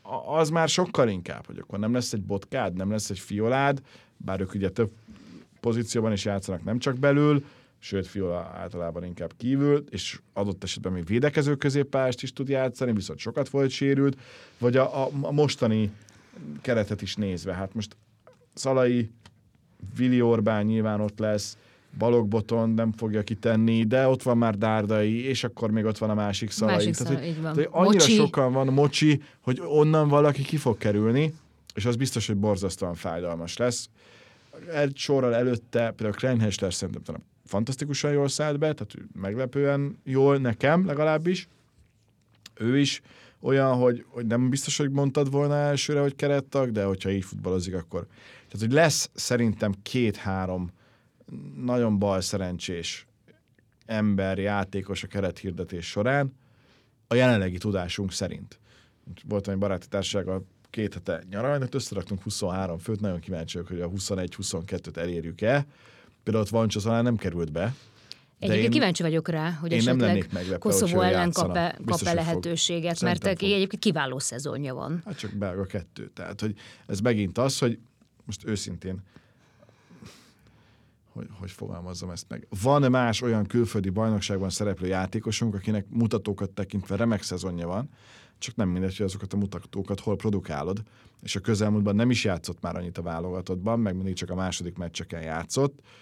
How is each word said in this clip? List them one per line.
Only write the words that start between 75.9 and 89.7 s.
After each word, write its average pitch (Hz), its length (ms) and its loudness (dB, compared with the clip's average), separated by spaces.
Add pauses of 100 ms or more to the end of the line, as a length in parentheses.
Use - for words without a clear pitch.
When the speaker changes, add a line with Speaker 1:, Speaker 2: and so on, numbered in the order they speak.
Speaker 1:
Tehát, 87 280 -10
hogy 107 120 -2 (340)
ez 98 120 -4
megint 104 380 2
az, 135 220 0
hogy 120 200 0 (460)
most - 200 -12
őszintén, 92 540 -6 (2250)
hogy, 113 140 -14 (120)
hogy 95 120 -12
fogalmazzam 90 580 -12
ezt 85 200 -12
meg. - 180 -12 (140)
Van 135 300 6
más 123 300 2
olyan 113 240 2
külföldi 107 440 0
bajnokságban 98 600 0
szereplő 90 380 -2
játékosunk, 104 680 -2
akinek 101 340 -2
mutatókat 107 600 0
tekintve 98 460 -6
remek 113 260 0
szezonja 87 460 -6
van, 104 220 -6 (480)
csak - 180 -12
nem 98 140 0
mindegy, 92 280 -2
hogy 104 80 -2
azokat 92 280 -6
a 104 40 -2
mutatókat 98 640 -6